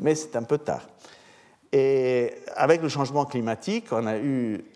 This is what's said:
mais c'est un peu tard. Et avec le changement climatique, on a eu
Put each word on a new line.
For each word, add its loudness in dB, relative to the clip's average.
mais 2
c'est -8
un -2
peu 0
tard. -6
Et 2
avec 4
le -2
changement 0
climatique, -4
on 0
a -2
eu -2